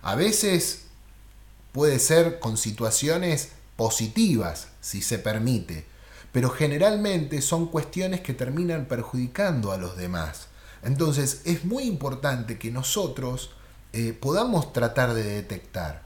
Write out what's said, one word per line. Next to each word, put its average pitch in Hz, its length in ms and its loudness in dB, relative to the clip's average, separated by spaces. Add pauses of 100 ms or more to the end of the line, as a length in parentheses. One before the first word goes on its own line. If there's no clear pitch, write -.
A 98 140 0
veces 190 720 2 (840)
puede 139 260 4
ser 165 400 6
con 113 180 -2
situaciones 143 920 0 (240)
positivas, 110 920 2 (120)
si - 220 -6
se 107 160 -2
permite, 107 680 -2 (460)
pero 127 180 2
generalmente 156 920 2
son 165 260 0
cuestiones 180 540 -2
que 135 120 -6
terminan 151 520 -2
perjudicando 123 840 -2
a 95 60 -2
los 90 180 -6
demás. 87 520 -6 (360)
Entonces, 139 600 0
es 165 180 0
muy 247 220 -2
importante 131 760 -2
que 113 100 -6
nosotros, 127 840 -4 (420)
eh, 113 180 0
podamos 175 640 0
tratar 120 400 2
de 113 100 0
detectar. 95 840 -6